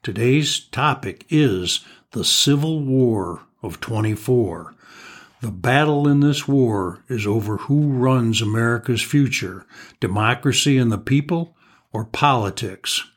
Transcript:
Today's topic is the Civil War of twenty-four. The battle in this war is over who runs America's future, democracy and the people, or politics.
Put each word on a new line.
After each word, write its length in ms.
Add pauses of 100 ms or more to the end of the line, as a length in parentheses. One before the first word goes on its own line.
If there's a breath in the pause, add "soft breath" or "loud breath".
Today's 560
topic 720
is 480 (320 loud breath)
the 120
Civil 580
War 600 (220)
of 160
twenty-four. 960 (680 loud breath)
The 80
battle 580
in 120
this 280
war 600
is 160
over 320
who 340
runs 480
America's 640
future, 640 (340 loud breath)
democracy 760
and 140
the 80
people, 580 (340 soft breath)
or 140
politics. 1000 (140)